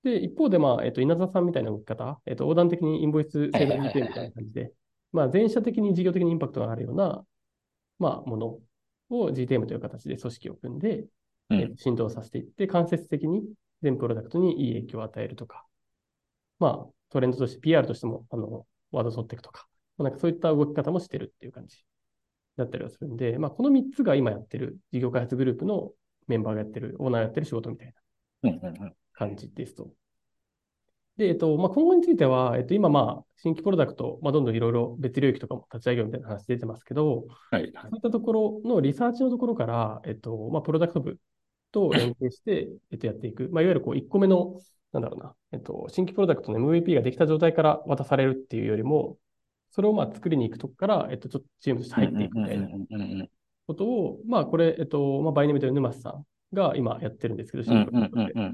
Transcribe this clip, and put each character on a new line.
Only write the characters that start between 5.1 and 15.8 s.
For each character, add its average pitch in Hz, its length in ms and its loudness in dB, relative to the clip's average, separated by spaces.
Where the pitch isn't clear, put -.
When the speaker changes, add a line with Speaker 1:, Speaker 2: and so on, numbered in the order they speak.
Speaker 1:
ま 160 100 2
あ、 131 60 2
全 202 200 4
社 220 140 2
的 233 180 0
に 202 140 4
事 180 100 2
業 180 80 4
的 180 120 2
に 170 80 4
イ - 20 2
ン 160 40 0
パ 160 100 -2
ク - 40 -8
ト 131 80 -4
が 113 100 -2
あ 113 40 -4
る 117 80 -6
よ 117 100 -6
う - 20 -6
な、 - 300 0
ま 160 280 0
あ、 - 20 -8
も 113 80 -4
の 113 220 -6
を 220 220 0
ジ 131 100 -2
ー 123 40 -2
テ 135 60 0
ィ - 0 -
ー - 40 4
エ - 20 4
ム 113 80 -2
と - 80 -8
い - 20 -6
う - 40 -6
形 - 280 -12
で 131 80 -6
組 120 140 -8
織 - 200 -14
を - 60 -16
組 123 200 -12
ん - 20 -10
で、 196 260 -4
Speaker 2:
う 226 40 2
ん。 196 60 4
Speaker 1:
え 170 60 0
っ - 40 -8
と、 - 60 -16
浸 120 200 -2
透 113 140 -2
さ 117 120 -10
せ - 80 -18
て - 80 -8
い 117 40 -8
っ - 20 -12
て、 - 220 -4
間 175 220 2
接 170 200 -2
的 147 200 -2
に 196 140 0
全 135 140 2
プ 127 120 -2
ロ 117 60 0
ダ 110 80 -6
ク - 60 -14
ト 170 100 -4
に 175 280 2
い 117 60 0
い - 20 -2
影 110 180 -6
響 107 60 -10
を 113 60 -8
与 110 160 -10
え 107 80 -6
る 110 80 -12
と 117 100 -14
か、 - 180 -20